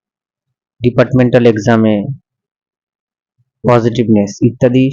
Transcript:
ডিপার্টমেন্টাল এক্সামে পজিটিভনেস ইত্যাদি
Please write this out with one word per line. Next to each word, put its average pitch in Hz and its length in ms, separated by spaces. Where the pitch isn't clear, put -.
ডিপার্টমেন্টাল 123 680
এক্সামে 110 480
পজিটিভনেস 113 680
ইত্যাদি 127 440